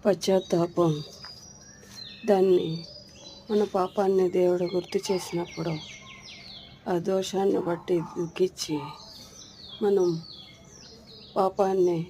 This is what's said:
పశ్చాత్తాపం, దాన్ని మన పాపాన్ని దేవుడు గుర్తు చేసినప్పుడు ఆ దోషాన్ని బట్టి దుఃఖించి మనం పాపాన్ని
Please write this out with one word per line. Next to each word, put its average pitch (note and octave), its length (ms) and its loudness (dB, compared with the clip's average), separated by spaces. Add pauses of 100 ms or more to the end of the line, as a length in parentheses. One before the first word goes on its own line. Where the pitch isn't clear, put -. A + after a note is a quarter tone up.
పశ్చాత్తాపం, F3 880 2 (1400)
దాన్ని F#3 380 6 (800)
మన G#3 100 2 (140)
పాపాన్ని F#3+ 520 2 (120)
దేవుడు F3+ 360 4
గుర్తు F3+ 340 -2
చేసినప్పుడు E3+ 680 -4 (1160)
ఆ F3 40 0 (140)
దోషాన్ని F#3+ 580 0
బట్టి E3+ 300 0 (180)
దుఃఖించి E3+ 600 -2 (1040)
మనం F#3+ 240 4 (1300)
పాపాన్ని F#3+ 720 2